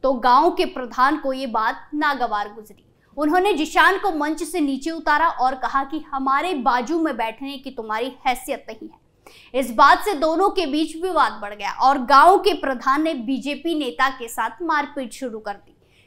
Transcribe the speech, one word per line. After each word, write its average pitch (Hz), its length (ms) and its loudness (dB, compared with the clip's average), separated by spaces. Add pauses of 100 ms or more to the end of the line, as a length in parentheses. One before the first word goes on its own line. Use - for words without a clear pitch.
तो 269 100 2
गांव 254 380 4
के 349 140 -2
प्रधान 262 520 -2
को 285 160 -4
ये 262 140 -6
बात 233 460 -4
नागवार 247 600 -2
गुजरी। 214 300 -20 (340)
उन्होंने 359 360 2
जिशान 320 460 2
को 381 120 0
मंच 311 320 -4
से 359 160 -6
नीचे 277 320 -2
उतारा 320 360 0
और 262 280 -2
कहा 269 280 -2
कि 302 160 -8 (140)
हमारे 277 400 -2
बाजू 247 460 0
में 311 180 -2
बैठने 233 400 -8
की 262 140 -12
तुम्हारी 226 400 -6 (160)
हैसियत 247 420 -6
नहीं 214 200 -16
है। - 720 -10
इस 254 120 -2
बात 302 340 6
से 415 80 0
दोनों 330 360 2
के 349 160 -2
बीच 311 300 -2
विवाद 302 460 0
बढ़ 208 120 -10
गया 202 180 -8
और 269 340 4
गांव 294 320 8
के 359 160 2
प्रधान 269 480 -2
ने 320 120 0
बीजेपी 269 600 -6
नेता 262 340 -2
के 254 180 -12
साथ 240 340 -6
मारपीट 285 520 -4
शुरू 220 260 -10
कर 208 140 -10
दी। - 220 -20 (320)